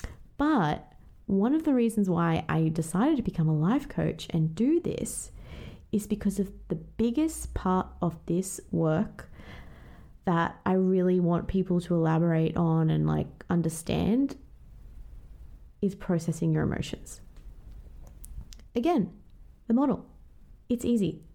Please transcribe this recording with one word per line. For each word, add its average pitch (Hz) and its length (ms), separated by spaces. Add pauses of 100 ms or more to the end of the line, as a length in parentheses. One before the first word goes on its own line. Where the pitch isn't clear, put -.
(380)
But 262 540 (340)
one 202 300
of 320 80
the 302 100
reasons 220 360
why 170 400
I 160 180
decided 180 500
to 247 60
become 160 240
a 156 80
life 185 320
coach 160 440
and 160 220
do 269 260
this - 520 (600)
is 208 160
because 208 320
of 190 120 (180)
the 180 60
biggest 240 760
part 185 340 (140)
of 165 240
this 180 360 (100)
work 165 580 (960)
that 170 400
I 185 80
really 185 460
want 170 280
people 180 340
to 175 140
elaborate 160 600
on 160 340
and, 156 180
like, 151 200 (220)
understand 175 840 (1500)
is 196 140
processing 165 580
your 156 100
emotions. - 580 (1500)
Again, 240 360 (560)
the 233 60
model. 269 320 (640)
It's 240 160
easy. 214 380 (120)